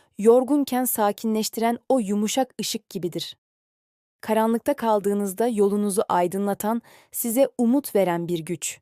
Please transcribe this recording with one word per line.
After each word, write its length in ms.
yorgunken 680
sakinleştiren 920
o 100
yumuşak 600
ışık 280
gibidir. 480
Karanlıkta 520
kaldığınızda 760
yolunuzu 600
aydınlatan, 720
size 460
umut 380
veren 320
bir 120
güç. 420